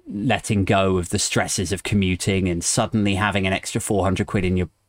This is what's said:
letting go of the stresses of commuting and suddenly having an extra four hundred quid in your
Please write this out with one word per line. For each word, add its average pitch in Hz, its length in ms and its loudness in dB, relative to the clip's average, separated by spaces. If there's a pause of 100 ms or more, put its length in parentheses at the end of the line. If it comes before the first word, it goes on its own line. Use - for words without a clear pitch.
letting 107 580 0
go 98 320 4
of 87 120 -4
the 98 100 -2
stresses - 520 -2
of 98 120 -4
commuting 95 640 0
and 85 160 -2
suddenly 104 520 0
having 98 320 0
an 95 60 0
extra - 280 -4
four 98 220 0
hundred 95 240 0
quid 98 180 0
in 92 120 2
your 90 120 0 (200)